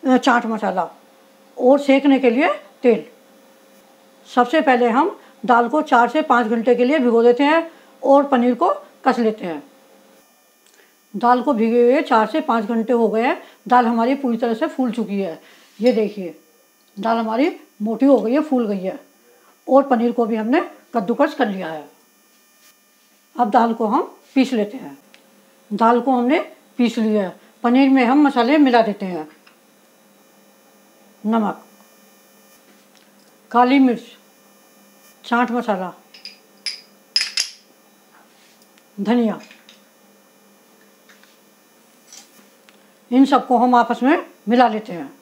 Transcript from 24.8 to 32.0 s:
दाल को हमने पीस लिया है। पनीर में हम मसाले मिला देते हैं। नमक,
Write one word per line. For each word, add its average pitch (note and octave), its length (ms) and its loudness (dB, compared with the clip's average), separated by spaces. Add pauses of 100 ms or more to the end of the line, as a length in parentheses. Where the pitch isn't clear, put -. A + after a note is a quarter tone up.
दाल A3+ 280 2
को C4 120 -2
हमने B3+ 420 -2 (240)
पीस A#3+ 200 -2
लिया G#3+ 240 0
है। F3+ 180 -10 (220)
पनीर C4 280 2
में C4 140 4
हम C4+ 180 2
मसाले C#4 360 2
मिला B3 240 4
देते G3+ 240 -4
हैं। D#3+ 220 -10 (2000)
नमक, G#3+ 400 -4 (1800)